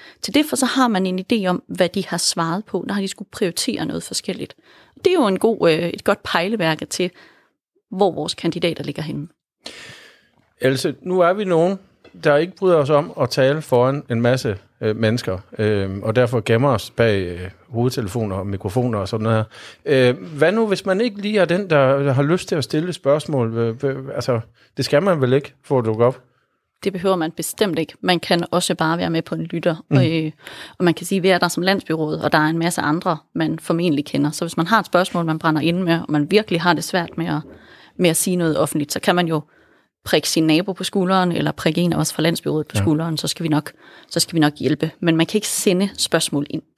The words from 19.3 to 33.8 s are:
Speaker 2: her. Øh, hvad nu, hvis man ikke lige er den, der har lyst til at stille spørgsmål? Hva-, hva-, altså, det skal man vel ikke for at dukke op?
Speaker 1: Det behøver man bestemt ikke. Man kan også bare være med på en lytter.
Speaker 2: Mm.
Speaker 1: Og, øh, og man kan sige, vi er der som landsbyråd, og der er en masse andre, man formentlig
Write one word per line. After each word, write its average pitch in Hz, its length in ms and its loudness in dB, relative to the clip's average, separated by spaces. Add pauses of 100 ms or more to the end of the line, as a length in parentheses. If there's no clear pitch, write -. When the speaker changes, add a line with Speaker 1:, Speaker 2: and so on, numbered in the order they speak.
Speaker 2:
her. 131 240 4
Øh, 127 80 0 (100)
hvad 156 240 2
nu, 220 160 2
hvis 196 180 -2
man 190 160 0
ikke 202 200 -2
lige 208 180 0
er 180 60 4
den, 185 240 0
der 139 440 4
har 143 100 2
lyst 165 240 0
til 185 80 -2
at 143 80 0
stille 160 300 -2
spørgsmål? 139 600 0
Hva-, 117 320 -2
hva-, 135 300 -4
altså, 120 240 0 (380)
det 135 80 -2
skal 147 180 4
man 180 180 2
vel 127 120 4
ikke 139 200 0 (100)
for 135 160 0
at 113 60 0
dukke 110 200 2
op? 131 160 0 (640)
Speaker 1:
Det 190 100 -2
behøver 190 220 0
man 165 160 -2
bestemt 170 480 -2
ikke. - 220 -4
Man 180 180 2
kan 170 320 0
også 175 240 0
bare 165 220 0
være 175 120 -2
med 165 120 0
på - 140 -6
en 165 80 -4
lytter. 165 320 -2 (140)
Speaker 2:
Mm. 147 80 4
Speaker 1:
Og, 131 140 4
øh, 160 200 -2 (460)
og 185 80 0
man 165 80 4
kan 175 120 -8
sige, 196 160 0
vi 185 80 4
er 175 80 6
der 175 100 2
som 175 160 -2
landsbyråd, 160 560 -2
og 151 120 0
der 160 60 4
er 151 120 4
en 165 100 0
masse 170 220 -2
andre, 160 360 0 (180)
man 160 240 -2
formentlig 165 460 0